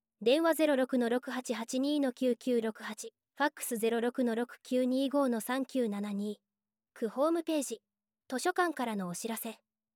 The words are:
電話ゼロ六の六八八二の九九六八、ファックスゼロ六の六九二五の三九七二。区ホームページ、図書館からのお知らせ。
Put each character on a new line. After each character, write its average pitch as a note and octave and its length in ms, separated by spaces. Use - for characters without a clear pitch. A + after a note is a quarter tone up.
電 C4+ 220
話 E4 100
ゼ D#4 140
ロ D4 80
六 B3+ 240
の A#3 100
六 B3 220
八 B3 240
八 A#3 240
二 C#4+ 200
の C4 140
九 B3 220
九 A#3+ 260
六 A3 220
八、 G#3+ 280
フ C#4 60
ァ D4 40
ッ - 80
ク - 80
ス A#3 140
ゼ A3 120
ロ A#3 120
六 A#3+ 220
の A3+ 120
六 A#3+ 260
九 B3+ 240
二 C4 240
五 C#4 200
の A3+ 120
三 B3+ 240
九 A#3+ 240
七 G3+ 240
二。 G#3 260
区 A3 160
ホ C#4 200
ー - 20
ム E4+ 120
ペ D#4 180
ー - 20
ジ、 - 180
図 B3+ 80
書 F4+ 160
館 F4 220
か B3 100
ら A3 100
の F#3+ 120
お F3 80
知 A3+ 140
ら A3+ 60
せ。 A3 220